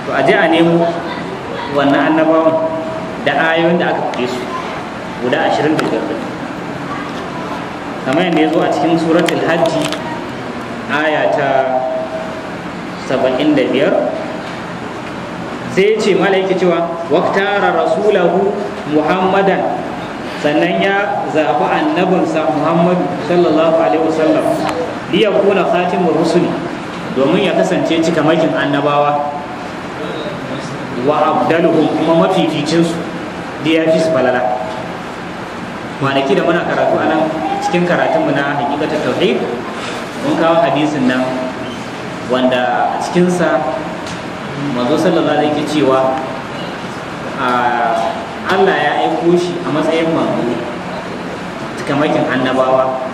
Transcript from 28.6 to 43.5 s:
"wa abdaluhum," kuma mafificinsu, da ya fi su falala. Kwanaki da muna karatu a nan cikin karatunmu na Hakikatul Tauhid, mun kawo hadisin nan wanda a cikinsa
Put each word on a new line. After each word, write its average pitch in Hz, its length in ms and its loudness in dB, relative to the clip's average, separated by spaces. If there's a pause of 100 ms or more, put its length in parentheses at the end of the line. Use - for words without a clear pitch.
"wa 151 80 2 (240)
abdaluhum," 160 480 2 (100)
kuma 165 300 2
mafificinsu, 165 680 0 (680)
da 156 60 0
ya 165 180 4
fi 160 100 4
su - 140 2
falala. 123 280 2 (1600)
Kwanaki 139 380 2
da 170 80 2
muna 170 240 2
karatu - 320 2
a - 60 0
nan - 140 2 (440)
cikin 175 240 2
karatunmu 139 460 2
na 139 260 -2
Hakikatul 143 480 -2
Tauhid, 156 300 2 (880)
mun 156 100 0
kawo 165 240 4
hadisin 147 480 0
nan 127 140 2 (1080)
wanda 123 640 2
a - 80 -4
cikinsa 175 640 2 (1120)